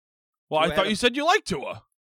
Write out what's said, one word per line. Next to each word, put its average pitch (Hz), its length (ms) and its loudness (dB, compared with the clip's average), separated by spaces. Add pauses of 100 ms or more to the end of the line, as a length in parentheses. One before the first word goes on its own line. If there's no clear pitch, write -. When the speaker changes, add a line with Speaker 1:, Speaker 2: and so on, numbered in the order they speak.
(480)
Speaker 1:
Well, 156 120 0
Speaker 2:
Tua 160 60 2
Speaker 1:
I 160 40 0
thought 151 80 -4
Speaker 2:
had 190 80 2
a 208 40 0
Speaker 1:
you 214 60 -2
said 240 200 0
you 285 100 -2
liked 359 220 2
Tua. - 340 -6 (200)